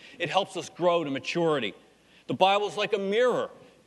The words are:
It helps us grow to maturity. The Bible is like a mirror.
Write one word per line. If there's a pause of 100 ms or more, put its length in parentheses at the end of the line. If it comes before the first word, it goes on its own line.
(200)
It
helps
us
grow
to
maturity. (540)
The
Bible
is
like
a
mirror. (380)